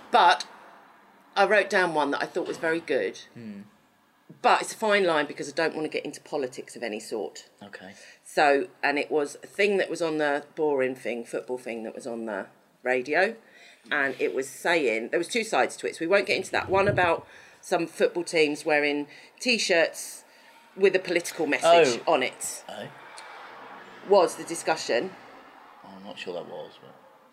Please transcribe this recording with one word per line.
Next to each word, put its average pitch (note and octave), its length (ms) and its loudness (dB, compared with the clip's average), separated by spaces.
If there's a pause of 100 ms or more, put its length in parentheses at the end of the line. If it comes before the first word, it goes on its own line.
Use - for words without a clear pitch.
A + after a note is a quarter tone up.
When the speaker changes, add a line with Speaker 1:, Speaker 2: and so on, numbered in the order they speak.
(100)
Speaker 1:
But F#3 360 6 (880)
I G3 100 4
wrote G3 240 4
down F#3 240 2
one D3 160 2
that - 120 -2
I D#3+ 40 -4
thought E3 220 -6
was - 100 -6
very E3 220 0
good. A#2+ 380 -2 (160)
Speaker 2:
Hmm. G#2+ 260 -14 (800)
Speaker 1:
But G3 200 4
it's - 100 -10
a - 40 -14
fine G3+ 280 2
line D#3 220 2
because D3 220 -10
I C#3+ 40 -14
don't D#3+ 220 0
want D#3 100 -4
to D3+ 60 -2
get - 140 -4
into D3 160 -10
politics - 560 -6
of A2 60 -12
any G#2+ 180 -6
sort. - 480 -10 (140)
Speaker 2:
Okay. F#2+ 300 -18 (320)
Speaker 1:
So, C#3+ 440 2 (140)
and C#3+ 160 0
it - 120 -4
was D3 320 -2
a - 40 -18
thing G3+ 320 0
that E3+ 120 0
was E3 100 -6
on D#3+ 180 -2
the D3 260 0 (100)
boring C3+ 400 0
thing, A#2 300 -8
football - 340 -8
thing A#2 240 -10
that A2 120 -10
was B2 120 -12
on A#2 200 -8
the G#2+ 200 -6 (360)
radio. D3 520 0 (560)
And C3+ 280 0
it B2+ 160 0
was C3 140 -4
saying, B2 640 0
there D#3+ 80 2
was E3+ 100 -4
two A#3 160 -2
sides B2+ 340 0
to - 100 -6
it, - 80 -8
so - 40 -8
we E3 60 -4
won't G3 200 2
get F#3 100 0
into - 160 -6
that. - 160 -2
One F#3+ 180 2
about F3+ 400 2 (340)
some E3+ 260 -2
football E3+ 380 0
teams D3+ 400 2
wearing D3 440 2 (320)
T-shirts - 840 0 (520)
with F#3+ 180 6
a F#3 60 2
political F3 460 -2
message C#3+ 600 6
Speaker 2:
Oh. D#3+ 80 4
Speaker 1:
on C3 80 4
it - 460 -8
Speaker 2:
Oh. G#2 180 -12 (1200)
Speaker 1:
was F3+ 280 6
the E3 80 -10
discussion. E3 680 -2 (720)
Speaker 2:
Oh, G2+ 40 -20 (100)
I'm F#2+ 80 -20
not G#2 120 -14
sure F#2 160 -10
that E2+ 120 -10
was, E2+ 340 -14
but - 140 -20 (380)